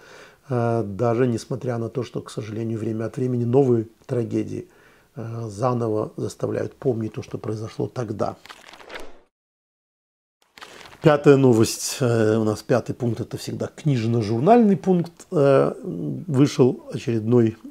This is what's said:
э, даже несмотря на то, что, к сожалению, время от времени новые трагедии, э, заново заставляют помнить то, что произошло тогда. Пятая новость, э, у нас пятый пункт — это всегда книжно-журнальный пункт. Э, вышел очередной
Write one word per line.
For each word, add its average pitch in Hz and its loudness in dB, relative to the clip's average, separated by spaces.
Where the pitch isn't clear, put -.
э, 117 0
даже 117 0
несмотря 120 -4
на 113 -6
то, 127 -6
что, - -10
к - -18
сожалению, 113 -8
время 110 -6
от 110 -8
времени 123 -2
новые 120 4
трагедии, 107 -4
э, 113 -10
заново 113 -2
заставляют 110 -6
помнить 113 -4
то, 110 -12
что - -12
произошло 107 -8
тогда. 104 -6
Пятая 147 8
новость, 120 4
э, 113 2
у 110 0
нас 107 -2
пятый 117 -2
пункт — 120 -4
это - -10
всегда 110 -8
книжно-журнальный 123 2
пункт. 175 0
Э, 143 4
вышел 143 0
очередной 113 0